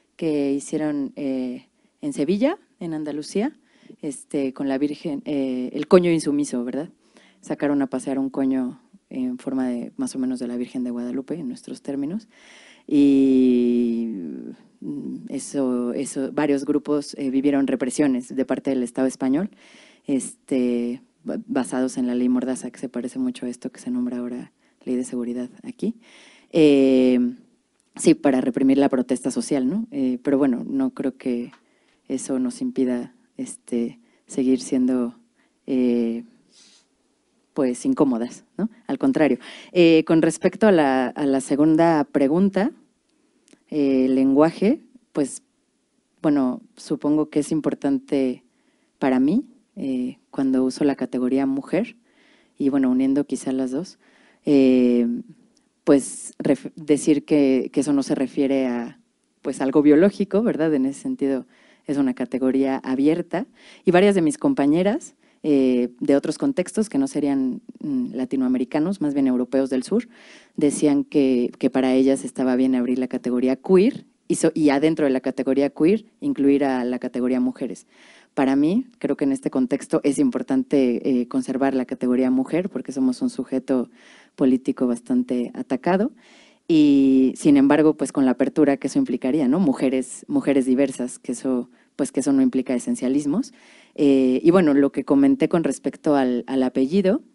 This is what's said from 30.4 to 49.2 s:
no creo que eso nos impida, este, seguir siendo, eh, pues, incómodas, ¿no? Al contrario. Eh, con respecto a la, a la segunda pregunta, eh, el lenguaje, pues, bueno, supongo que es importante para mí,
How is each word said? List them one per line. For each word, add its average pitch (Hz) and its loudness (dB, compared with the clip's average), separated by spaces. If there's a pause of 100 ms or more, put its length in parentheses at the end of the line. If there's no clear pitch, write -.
no 135 -2
creo 135 -6
que 123 -6 (560)
eso 131 -6
nos 123 -4
impida, 127 -4 (240)
este, 120 -6 (280)
seguir 131 0
siendo, 127 -2 (520)
eh, 120 0 (1300)
pues, 127 -2
incómodas, 127 -2 (120)
¿no? 202 -2 (180)
Al 135 -4
contrario. 135 2 (340)
Eh, 165 6
con 160 4
respecto - 0
a 208 6
la, 135 2
a - -4
la 135 2
segunda 156 2
pregunta, 185 0 (960)
eh, 135 2
el 131 2
lenguaje, 156 2 (320)
pues, - -6 (800)
bueno, 131 0 (140)
supongo 151 -2
que 156 -2
es 139 -4
importante 139 -2 (560)
para 131 0
mí, 170 2 (300)